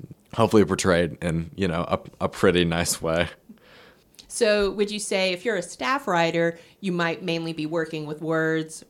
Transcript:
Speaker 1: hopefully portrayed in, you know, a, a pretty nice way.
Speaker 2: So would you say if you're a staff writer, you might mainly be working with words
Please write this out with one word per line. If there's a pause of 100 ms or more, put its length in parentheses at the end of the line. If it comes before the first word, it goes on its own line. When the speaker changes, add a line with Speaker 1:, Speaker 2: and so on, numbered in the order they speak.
(320)
Speaker 1:
hopefully
portrayed
in,
you
know,
a,
a
pretty
nice
way. (1000)
Speaker 2:
So
would
you
say
if
you're
a
staff
writer, (220)
you
might
mainly
be
working
with
words